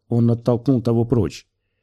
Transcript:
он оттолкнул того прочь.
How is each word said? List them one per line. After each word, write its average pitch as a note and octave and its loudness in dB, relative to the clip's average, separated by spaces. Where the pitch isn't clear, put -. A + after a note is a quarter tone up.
он A#2 2
оттолкнул A#2+ 0
того A#2 0
прочь. A2+ -2